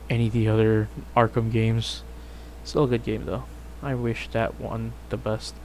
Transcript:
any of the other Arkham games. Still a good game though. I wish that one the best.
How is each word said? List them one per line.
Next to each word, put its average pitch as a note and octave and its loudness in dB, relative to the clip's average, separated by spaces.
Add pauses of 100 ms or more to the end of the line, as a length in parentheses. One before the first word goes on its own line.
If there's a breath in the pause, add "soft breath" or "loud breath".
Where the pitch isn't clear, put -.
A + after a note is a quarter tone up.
(100)
any A#2 4
of G#2 0
the A2+ 4
other A2 6 (280)
Arkham A2+ 4
games. A2+ 2 (640 loud breath)
Still - 2
a C3 2
good A#2+ 0
game A2 -2
though. F#2 -4 (380)
I C#3 -2
wish A#2+ -2
that - 0
one A2+ -6 (180)
the B2 -2
best. A2 -4 (100)